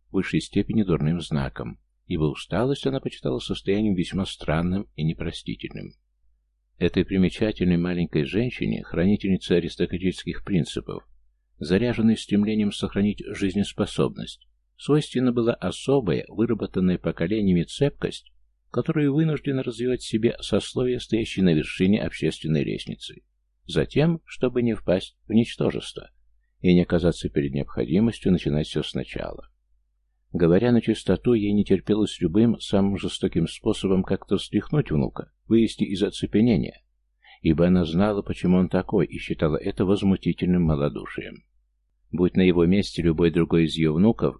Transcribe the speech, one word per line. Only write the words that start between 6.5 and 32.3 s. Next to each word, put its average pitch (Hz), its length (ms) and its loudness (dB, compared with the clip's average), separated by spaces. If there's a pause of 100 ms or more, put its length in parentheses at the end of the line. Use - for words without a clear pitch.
Этой 87 280 0
примечательной 92 720 2
маленькой 87 480 0
женщине, 110 580 -2
хранительнице 95 680 0
аристократических 87 920 -2
принципов, 64 640 -4 (520)
заряженной 107 580 2
стремлением - 560 0
сохранить 101 520 -2
жизнеспособность, 98 1200 -4 (300)
свойственна 127 560 0
была 117 220 2
особая, 92 760 0
выработанная 95 720 0
поколениями 90 640 0
цепкость, - 680 -4 (380)
которую 147 420 0
вынуждена 143 500 -2
развивать 123 380 -4
в - 80 -12
себе 110 320 0
сословие, 123 580 -2
стоящее 104 460 0
на 87 80 6
вершине 92 480 2
общественной 78 640 -2
лестницы, - 580 -8 (460)
затем, 160 580 0
чтобы 123 380 -2
не 117 100 0
впасть - 420 -2 (120)
в - 60 -2
ничтожество - 760 -2 (520)
и 90 120 4
не 87 80 8
оказаться 85 480 0
перед 71 240 -2
необходимостью 69 800 0
начинать 76 340 0
все - 160 -4
сначала. - 680 -10 (840)
Говоря 87 380 4
на 117 100 6
чистоту, 110 520 0
ей 104 180 2
не 101 120 4
терпелось 101 580 0
любым, 104 380 2